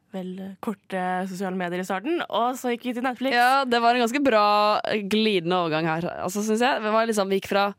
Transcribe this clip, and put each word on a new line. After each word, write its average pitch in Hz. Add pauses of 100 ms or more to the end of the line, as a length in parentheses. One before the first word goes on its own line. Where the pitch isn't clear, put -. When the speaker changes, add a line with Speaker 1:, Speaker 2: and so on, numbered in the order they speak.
Speaker 1:
vel, 185 (100)
eh, 190
korte 190 (280)
sosiale 185
medier 180
i 185
starten, 220 (100)
og 240
så 247
gikk 233
vi 247
til 247
Netflix. 247
Speaker 2:
Ja, 254
det 240
var 233
en 247
ganske 233
bra, 220 (420)
eh, 214
glidende 196
overgang 165
her, 165 (160)
altså, 196
synes 220
jeg. 247
Det 214
var 226
liksom, 202
vi 196
gikk -
fra 196 (160)